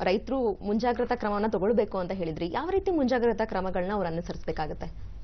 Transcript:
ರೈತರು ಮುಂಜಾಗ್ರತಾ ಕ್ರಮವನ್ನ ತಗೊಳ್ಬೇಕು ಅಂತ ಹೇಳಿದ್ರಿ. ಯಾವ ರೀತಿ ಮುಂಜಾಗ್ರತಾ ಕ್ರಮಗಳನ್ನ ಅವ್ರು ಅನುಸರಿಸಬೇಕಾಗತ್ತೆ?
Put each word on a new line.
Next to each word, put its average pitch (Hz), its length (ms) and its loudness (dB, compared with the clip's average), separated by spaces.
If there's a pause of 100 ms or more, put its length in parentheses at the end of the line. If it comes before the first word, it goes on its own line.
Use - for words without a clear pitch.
ರೈತರು 214 640 0
ಮುಂಜಾಗ್ರತಾ 233 520 2
ಕ್ರಮವನ್ನ 208 340 0
ತಗೊಳ್ಬೇಕು 208 480 2
ಅಂತ 180 140 -2
ಹೇಳಿದ್ರಿ. 170 400 -2
ಯಾವ 320 180 -2
ರೀತಿ 381 200 2
ಮುಂಜಾಗ್ರತಾ 240 540 2
ಕ್ರಮಗಳನ್ನ 185 480 0
ಅವ್ರು 196 160 0
ಅನುಸರಿಸಬೇಕಾಗತ್ತೆ? - 1040 -6 (120)